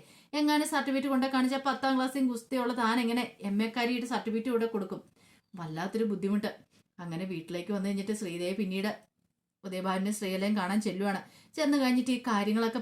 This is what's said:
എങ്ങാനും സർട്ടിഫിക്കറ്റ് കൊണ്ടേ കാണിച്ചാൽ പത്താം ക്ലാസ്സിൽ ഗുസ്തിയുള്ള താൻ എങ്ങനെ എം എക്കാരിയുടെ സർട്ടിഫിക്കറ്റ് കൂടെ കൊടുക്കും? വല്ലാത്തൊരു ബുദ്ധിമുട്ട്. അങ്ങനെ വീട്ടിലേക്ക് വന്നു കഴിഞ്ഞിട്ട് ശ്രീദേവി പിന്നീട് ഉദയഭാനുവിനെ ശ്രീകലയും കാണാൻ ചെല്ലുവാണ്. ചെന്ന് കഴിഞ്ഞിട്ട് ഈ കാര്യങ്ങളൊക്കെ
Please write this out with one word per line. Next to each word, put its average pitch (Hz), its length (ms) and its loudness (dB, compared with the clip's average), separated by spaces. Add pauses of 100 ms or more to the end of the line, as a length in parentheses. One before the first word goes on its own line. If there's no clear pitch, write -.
(340)
എങ്ങാനും 302 340 4
സർട്ടിഫിക്കറ്റ് 277 400 0
കൊണ്ടേ 262 200 2
കാണിച്ചാൽ 262 380 2
പത്താം 269 300 2
ക്ലാസ്സിൽ 262 320 2
ഗുസ്തിയുള്ള 247 500 -2
താൻ 233 220 2
എങ്ങനെ 233 420 0
എം 202 220 0
എക്കാരിയുടെ 233 420 0
സർട്ടിഫിക്കറ്റ് 226 460 -2
കൂടെ 226 140 2
കൊടുക്കും? 202 360 -4 (540)
വല്ലാത്തൊരു 175 480 -4
ബുദ്ധിമുട്ട്. 202 560 0 (400)
അങ്ങനെ 170 260 -6
വീട്ടിലേക്ക് 175 480 -6
വന്നു 196 140 -2
കഴിഞ്ഞിട്ട് 196 260 -2
ശ്രീദേവി 175 400 -4
പിന്നീട് 196 460 -2 (640)
ഉദയഭാനുവിനെ 190 480 -2
ശ്രീകലയും 202 460 0
കാണാൻ 196 240 2
ചെല്ലുവാണ്. 196 420 -2 (320)
ചെന്ന് 294 220 4
കഴിഞ്ഞിട്ട് 254 340 2
ഈ 247 100 0
കാര്യങ്ങളൊക്കെ 220 600 2